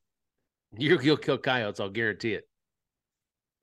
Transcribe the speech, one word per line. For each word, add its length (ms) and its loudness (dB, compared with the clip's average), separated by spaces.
<laughs> 440 -20
you, 240 4
you'll 160 4
kill 200 0
coyotes, 420 -2
I'll 100 -4
guarantee 440 -2
it. 140 -8